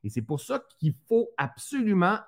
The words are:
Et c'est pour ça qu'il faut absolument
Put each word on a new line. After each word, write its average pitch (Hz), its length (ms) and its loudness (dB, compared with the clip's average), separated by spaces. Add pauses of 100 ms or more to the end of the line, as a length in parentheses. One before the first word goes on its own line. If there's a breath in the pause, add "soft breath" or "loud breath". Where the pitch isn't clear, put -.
Et 110 40 -4
c'est 117 140 -4
pour 139 180 -4
ça 262 220 -4 (160)
qu'il - 160 0 (140)
faut 226 280 2
absolument 202 920 0